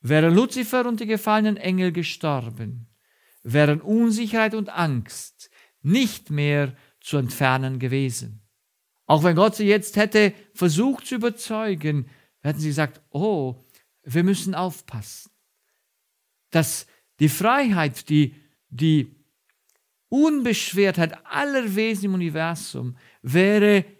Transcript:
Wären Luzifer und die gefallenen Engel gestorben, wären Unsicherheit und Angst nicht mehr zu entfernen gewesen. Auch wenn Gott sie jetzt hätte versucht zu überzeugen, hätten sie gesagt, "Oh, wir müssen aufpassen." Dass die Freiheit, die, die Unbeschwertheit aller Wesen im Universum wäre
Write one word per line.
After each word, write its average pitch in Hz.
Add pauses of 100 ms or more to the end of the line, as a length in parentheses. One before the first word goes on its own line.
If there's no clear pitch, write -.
Wären 156
Luzifer 247
und 233
die 226
gefallenen 214
Engel 185
gestorben, 120 (540)
wären 147
Unsicherheit 220
und 214
Angst - (320)
nicht 214
mehr 147 (260)
zu -
entfernen 131
gewesen. 123 (640)
Auch 151
wenn 175
Gott 208
sie 214
jetzt 202
hätte 208 (200)
versucht 185
zu 254
überzeugen, 208 (320)
hätten 147
sie 156
gesagt, 147 (100)
"Oh, 147 (380)
wir 151
müssen 190
aufpassen." - (1200)
Dass - (320)
die 151
Freiheit, 196
die, 151 (340)
die 151 (920)
Unbeschwertheit 233
aller 269
Wesen 214
im 190
Universum 160 (260)
wäre 202 (160)